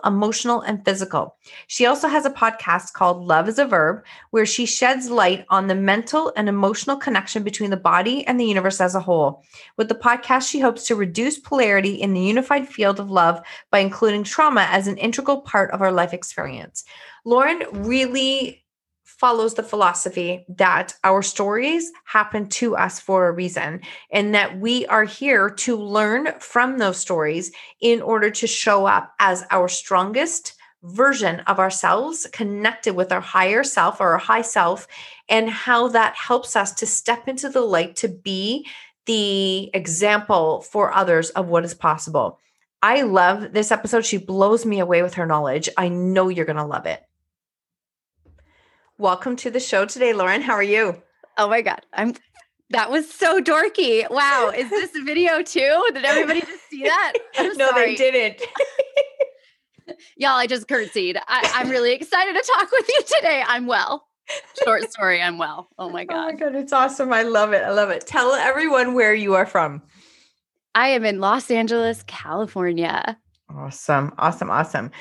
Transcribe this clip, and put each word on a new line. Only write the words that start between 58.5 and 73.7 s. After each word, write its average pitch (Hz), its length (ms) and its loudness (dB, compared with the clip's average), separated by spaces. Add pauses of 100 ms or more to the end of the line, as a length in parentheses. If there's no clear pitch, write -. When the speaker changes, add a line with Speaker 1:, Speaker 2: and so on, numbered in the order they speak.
Speaker 1:
<laughs> - 300 -12
Speaker 2:
Y'all, 277 140 2
I 247 160 2
just 233 200 -6
curtsied. 196 480 -2
I, 233 400 -2
I'm 254 140 -2
really 247 240 2
excited 359 400 0
to 381 80 0
talk 427 320 0
with 494 160 2
you 554 120 4 (140)
today. 311 320 2
I'm 240 200 -2
well. 247 380 -2 (600)
Short 220 260 0
story, 185 300 0
I'm 175 160 -2
well. 160 320 -8 (100)
Oh 185 100 -8
my 175 200 -10
Speaker 1:
Oh 339 60 -6
my 320 160 -6
Speaker 2:
God. 311 60 -10
Speaker 1:
God, 294 180 -4
it's 277 180 -6
awesome. 269 400 0
I 226 100 2
love 214 300 0
it. 190 100 2
I - 80 -4
love 202 200 0
it. - 140 -6
Tell - 280 0
everyone 262 600 2
where 220 180 4
you 208 220 0
are 185 100 4
from. 156 360 -2 (920)
Speaker 2:
I 247 140 4
am 240 160 0
in 196 160 0
Los 214 280 0
Angeles, 226 560 0
California. 175 1120 -4 (340)
Speaker 1:
Awesome. 143 680 -4